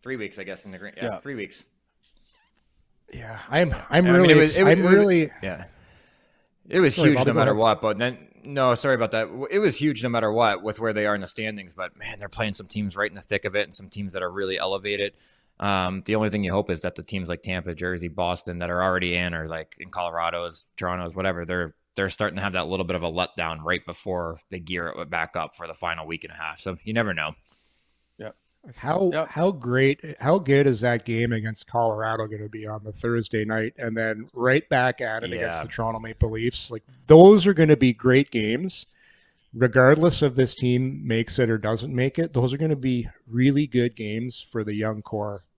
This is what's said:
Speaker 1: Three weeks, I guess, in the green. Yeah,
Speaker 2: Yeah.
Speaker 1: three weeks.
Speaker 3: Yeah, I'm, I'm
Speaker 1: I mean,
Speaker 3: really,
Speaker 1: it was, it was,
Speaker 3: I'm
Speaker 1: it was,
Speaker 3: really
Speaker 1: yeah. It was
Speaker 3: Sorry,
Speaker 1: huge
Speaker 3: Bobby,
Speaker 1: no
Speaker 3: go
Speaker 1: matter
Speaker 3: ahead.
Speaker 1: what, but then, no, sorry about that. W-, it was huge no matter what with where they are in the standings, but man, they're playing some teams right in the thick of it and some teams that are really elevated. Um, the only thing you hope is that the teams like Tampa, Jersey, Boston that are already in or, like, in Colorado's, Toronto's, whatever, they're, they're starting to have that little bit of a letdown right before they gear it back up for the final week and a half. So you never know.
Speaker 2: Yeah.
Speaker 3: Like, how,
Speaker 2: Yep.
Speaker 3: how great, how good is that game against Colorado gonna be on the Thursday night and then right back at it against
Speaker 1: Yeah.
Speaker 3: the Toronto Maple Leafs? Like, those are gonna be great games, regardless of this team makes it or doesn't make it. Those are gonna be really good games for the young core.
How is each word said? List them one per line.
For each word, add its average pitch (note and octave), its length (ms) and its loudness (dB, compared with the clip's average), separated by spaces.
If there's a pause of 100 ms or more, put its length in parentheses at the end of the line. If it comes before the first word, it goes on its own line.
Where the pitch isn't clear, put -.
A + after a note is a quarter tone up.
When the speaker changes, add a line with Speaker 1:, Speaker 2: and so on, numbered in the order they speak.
Speaker 1:
Three C3 140 -8
weeks, G#2 220 -12
I G2 60 -12
guess, F#2 200 -14
in G2+ 60 -18
the F#2 80 -18
green. G2 180 -18
Yeah, G#2 80 -10
Speaker 2:
Yeah. G#2 140 -6
Speaker 1:
three C#3 160 -12
weeks. G#2 300 -12 (1500)
Speaker 3:
Yeah, A2+ 260 -14 (120)
I'm, D3+ 220 2
I'm - 180 -8
Speaker 1:
I D#3 100 4
mean, F3+ 140 6
Speaker 3:
really, F3 200 8
Speaker 1:
it D3+ 60 10
was, D#3 180 4
it F#3+ 60 6
was, D#3 80 8
Speaker 3:
I'm E3+ 60 6
Speaker 1:
it F#3+ 40 2
was, F3+ 100 6
Speaker 3:
really F#3 380 6 (120)
Speaker 1:
yeah. F#2 220 -8 (1040)
It F#3 120 0
was D3+ 140 4
Speaker 3:
Sorry, D3+ 160 6
Speaker 1:
huge C#3 80 4
Speaker 3:
Bobby, C3 100 4
Speaker 1:
no B2 60 2
Speaker 3:
go A#2+ 60 2
Speaker 1:
matter A2 100 4
Speaker 3:
ahead. G#2 100 0
Speaker 1:
what, A2 220 4
but G#2+ 160 -2
then, A#2+ 300 -6 (140)
no, C3 320 2
sorry C3+ 200 0
about A2+ 160 0
that. A2+ 160 0
W-, B2+ 240 -10
it G3 80 0
was G3+ 180 2
huge C#3 260 -2
no B2+ 60 -4
matter A2+ 240 0
what G#2+ 300 2
with G#2+ 180 -6
where A2+ 140 -2
they G#2 120 0
are G#2 80 0
in G2+ 60 -4
the F#2+ 60 -10
standings, G2+ 480 -10
but F#2 240 -12
man, - 200 -14
they're G2 120 -14
playing G#2+ 240 -6
some G2 120 -16
teams G2+ 300 -6
right G#2 140 -2
in E2 40 -20
the G2 60 -16
thick G2 240 -6
of F#2+ 100 -6
it G#2 100 0
and D2 100 -18
some F#2+ 160 -18
teams G2 240 -10
that F#2 80 -6
are F2+ 100 -6
really F#2+ 260 -4
elevated. G2+ 540 -4 (480)
Um, F#2+ 460 -2
the G#2+ 100 0
only G#2+ 140 0
thing G#2 120 -2
you F2+ 100 -2
hope G2 180 -2
is E2 100 -4
that F2+ 140 -8
the F2+ 80 -14
teams F#2 260 -8
like E2+ 140 -8
Tampa, F2+ 320 -8
Jersey, F2 340 -6
Boston F2 500 -6
that F2 120 -6
are F2 120 0
already F#2 320 0
in F2 200 -2
or, D#2+ 140 -8
like, D#2+ 300 -12
in F2+ 120 -16
Colorado's, E2+ 720 -6 (120)
Toronto's, F2+ 380 -6
whatever, F#2 300 -4
they're, E2+ 300 -6 (220)
they're G2 140 -2
starting G2 260 -6
to F#2+ 60 -6
have G2 120 -2
that F2 120 -2
little F#2 200 -4
bit F2+ 100 -4
of E2 80 -4
a E2+ 80 -4
letdown E2 500 -6
right E2+ 240 -4
before E2+ 600 -10
they F#2+ 100 -12
gear E2+ 300 -8
it D#2 220 -12
back E2 260 -6
up E2 180 -8
for F2 120 -16
the E2 80 -12
final E2 320 -8
week E2 180 -10
and D#2+ 80 -18
a D#2 40 -20
half. D#2+ 240 -12
So F#2+ 220 -8
you A2 100 -10
never A2 220 -2
know. D2+ 200 -6 (840)
Speaker 2:
Yeah. G#2+ 120 -14 (340)
Speaker 3:
Like, C3+ 100 -20
how, F3 380 -2
Speaker 2:
Yep. D#3 160 -4
Speaker 3:
how F3 240 0
great, C3+ 480 0 (200)
how D#3+ 200 2
good C#3 260 4
is A#2+ 140 2
that A#2+ 240 0
game A#2 280 -2
against A2 360 -6
Colorado A2 580 -2
gonna G#2+ 220 -12
be G#2+ 180 -12
on G#2+ 160 -10
the G#2+ 100 -14
Thursday A2+ 520 -2
night A2 340 -4
and A2+ 180 -6
then A2 360 -6
right B2+ 360 2
back B2+ 320 0
at A2+ 220 -6
it A#2 100 -8
against E2+ 280 -6
Speaker 1:
Yeah. - 20 -6
Speaker 3:
the A2+ 60 -10
Toronto A2+ 320 -6
Maple A2+ 320 -2
Leafs? A2+ 360 -6
Like, A2+ 140 -12 (240)
those F3+ 400 12
are G3+ 80 4
gonna D#3 220 6
be B2+ 160 4
great B2+ 400 2
games, A#2+ 540 -2 (680)
regardless C3 680 4
of C#3 140 2
this B2+ 220 2
team C3 500 -2
makes A2+ 320 -2
it B2 100 2
or A2+ 100 0
doesn't A2+ 360 -4
make B2+ 240 -2
it. - 140 -2
Those B2 200 0
are C#3 60 -6
gonna D#3 160 0
be B2+ 320 -2 (220)
really C3+ 400 2
good B2 260 0
games A2+ 460 -8
for - 240 -6
the G#2 100 -6
young G#2+ 260 -4
core. G#2 440 -8 (140)